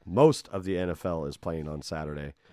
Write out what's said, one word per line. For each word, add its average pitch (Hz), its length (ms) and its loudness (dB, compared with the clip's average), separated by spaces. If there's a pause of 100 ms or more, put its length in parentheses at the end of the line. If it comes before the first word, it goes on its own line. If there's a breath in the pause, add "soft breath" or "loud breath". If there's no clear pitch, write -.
most 131 440 4
of 95 160 -6
the 92 120 0
N 90 120 0
F 82 160 -4
L 82 200 -2
is 71 120 -8
playing 80 320 -6
on 76 140 -6
Saturday, 73 500 -8 (200 loud breath)